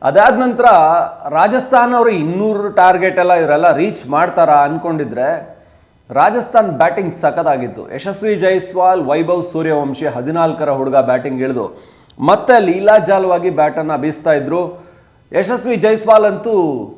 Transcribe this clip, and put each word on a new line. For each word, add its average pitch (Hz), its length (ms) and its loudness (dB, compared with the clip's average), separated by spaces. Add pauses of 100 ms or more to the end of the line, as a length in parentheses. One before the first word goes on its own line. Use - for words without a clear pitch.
ಅದಾದ 208 360 4
ನಂತರ 247 260 0 (680)
ರಾಜಸ್ಥಾನ್ 240 640 2
ಅವರು 233 160 2
ಇನ್ನೂರು 202 580 -2
ಟಾರ್ಗೆಟ್ 180 500 2
ಎಲ್ಲ 180 140 2
ಇವರೆಲ್ಲ 160 440 2
ರೀಚ್ 180 300 -4
ಮಾಡ್ತಾರಾ 156 480 2
ಅನ್ಕೊಂಡಿದ್ರೆ, 147 1040 -2 (520)
ರಾಜಸ್ಥಾನ್ 202 600 2
ಬ್ಯಾಟಿಂಗ್ 170 440 -2
ಸಖತ್ತಾಗಿತ್ತು. 143 800 -4
ಯಶಸ್ವಿ 196 420 -4
ಜೈಸ್ವಾಲ್, 185 640 0
ವೈಭವ್ 160 500 -2
ಸೂರ್ಯವಂಶಿ, 151 540 -4
ಹದಿನಾಲ್ಕರ 147 640 -4
ಹುಡುಗ 135 260 -2
ಬ್ಯಾಟಿಂಗ್ 127 460 -2
ಇಳಿದು 120 400 -6 (380)
ಮತ್ತೆ 214 380 2
ಲೀಲಾಜಾಲವಾಗಿ 190 920 2
ಬ್ಯಾಟನ್ನು 156 480 -2
ಬೀಸ್ತಾ 151 340 -2
ಇದ್ರು. 151 520 -4 (480)
ಯಶಸ್ವಿ 226 440 -2
ಜೈಸ್ವಾಲ್ 214 480 4
ಅಂತೂ 180 600 -2 (140)